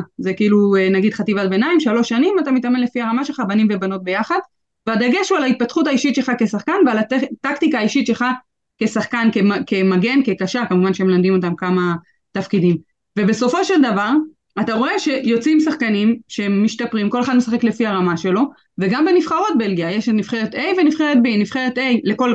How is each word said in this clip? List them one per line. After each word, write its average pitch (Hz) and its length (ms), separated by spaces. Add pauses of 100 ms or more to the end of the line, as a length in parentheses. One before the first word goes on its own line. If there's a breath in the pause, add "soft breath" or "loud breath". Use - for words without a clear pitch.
(180)
זה 185 160
כאילו, 202 420
אה, 190 140
נגיד 196 240
חטיבת 196 360
ביניים, 277 300
שלוש 233 300
שנים 302 300
אתה 294 120
מתאמן 247 300
לפי 240 200
הרמה 240 240
שלך, 285 220
בנים 214 240
ובנות 190 320
ביחד, 214 360 (480)
והדגש 247 420
הוא 381 80
על 302 60
ההתפתחות 262 440
האישית 277 280
שלך 262 240
כשחקן, 233 460
ועל 226 120
הטק-, 240 300 (120)
הטקטיקה 285 400
האישית 214 280
שלך 240 180 (520)
כשחקן, 226 560
כמ-, 202 340
כמגן, 190 580
כקשר, 190 440
כמובן 185 240
שהם 190 140
מלמדים 185 280
אותם 175 200
כמה 180 400 (360)
תפקידים. 180 460 (420)
ובסופו 240 460
של 370 160
דבר, 214 300 (480)
אתה 220 140
רואה 294 260
שיוצאים 269 600
שחקנים 226 680
שמשתפרים, 208 840
כל 247 120
אחד 254 140
משחק 233 280
לפי 226 220
הרמה 180 320
שלו, 190 240 (360 loud breath)
וגם 214 280
בנבחרות 349 520
בלגיה, 185 340
יש 214 180
את 226 40
נבחרת 220 420
A - 20 (200)
ונבחרת 302 400
B, 233 220
נבחרת 254 380
A 254 40 (220)
לכל 240 300